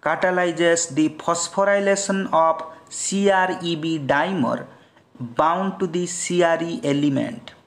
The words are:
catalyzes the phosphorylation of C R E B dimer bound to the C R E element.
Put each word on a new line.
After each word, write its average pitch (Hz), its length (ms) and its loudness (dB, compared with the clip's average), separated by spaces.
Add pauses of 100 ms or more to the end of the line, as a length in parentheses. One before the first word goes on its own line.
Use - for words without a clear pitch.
catalyzes 170 920 2
the 151 160 2
phosphorylation 196 1200 0
of 160 300 2 (260)
C 196 400 0
R 185 320 2
E 170 140 -2
B 160 240 -4
dimer 143 640 0 (540)
bound 165 600 0
to 190 80 -2
the 175 180 -4
C 175 380 0
R 165 180 2
E 170 220 -6
element. 143 720 -2 (140)